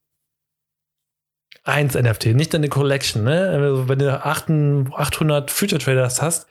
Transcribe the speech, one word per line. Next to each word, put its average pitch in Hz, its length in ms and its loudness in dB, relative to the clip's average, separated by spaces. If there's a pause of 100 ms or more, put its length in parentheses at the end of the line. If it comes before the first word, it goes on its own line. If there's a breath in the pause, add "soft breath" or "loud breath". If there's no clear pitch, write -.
(1600)
Eins 143 300 0
N 135 120 2
F 110 120 2
T, 113 160 2
nicht 156 200 2
deine 151 140 0
Collection, 139 540 0
ne? 165 280 0
Also 139 380 0
wenn 135 120 0
du 139 240 0
achten-, 143 720 0
achthundert 147 560 -2
Future 196 280 -2
Traders 131 400 0
hast, 170 300 -4